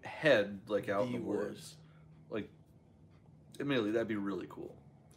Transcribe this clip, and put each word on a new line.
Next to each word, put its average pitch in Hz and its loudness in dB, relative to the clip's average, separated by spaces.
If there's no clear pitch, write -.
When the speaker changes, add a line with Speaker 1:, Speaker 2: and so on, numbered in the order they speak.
Speaker 1:
head, 101 4
like, 101 0
out 101 2
in 120 -4
Speaker 2:
the 120 -2
Speaker 1:
the 113 -4
woods. 101 0
Speaker 2:
worst. - -12
Speaker 1:
Like, 107 -4
admittedly, 123 2
that'd 113 2
be 110 -2
really 98 -4
cool. - -12